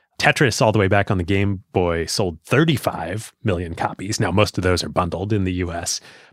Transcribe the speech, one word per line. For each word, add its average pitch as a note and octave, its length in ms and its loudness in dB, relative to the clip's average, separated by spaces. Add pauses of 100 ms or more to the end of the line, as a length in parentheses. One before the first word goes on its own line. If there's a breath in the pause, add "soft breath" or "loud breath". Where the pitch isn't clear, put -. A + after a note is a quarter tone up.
(200 soft breath)
Tetris, C#3+ 440 2
all A2 80 6
the G#2+ 80 2
way F#2+ 80 4
back G2+ 240 2
on F#2+ 80 0
the F2 40 0
Game G2 400 0 (100)
Boy, E2+ 340 0
sold F2+ 360 -2
thirty-five A2 880 0 (120)
million F2 320 -2
copies. - 440 -4
Now, F#2+ 120 0
most G2+ 260 2
of F#2 60 -2
those F2+ 200 2
are D2+ 60 -6
bundled F2+ 420 -2
in G2+ 120 0
the F#2 100 -2
U F2+ 180 -4
S. E2+ 300 -6 (320 loud breath)